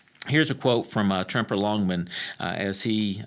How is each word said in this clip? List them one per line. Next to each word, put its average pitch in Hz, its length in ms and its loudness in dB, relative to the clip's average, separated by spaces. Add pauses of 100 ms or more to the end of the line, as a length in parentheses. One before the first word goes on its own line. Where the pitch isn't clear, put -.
(280)
Here's 151 220 4
a 135 60 -2
quote 123 320 2
from, 101 240 2
uh, 92 140 2
Tremper 110 320 -2
Longman, 98 500 0 (320)
uh, 87 160 -4
as 98 280 -4
he, 107 440 0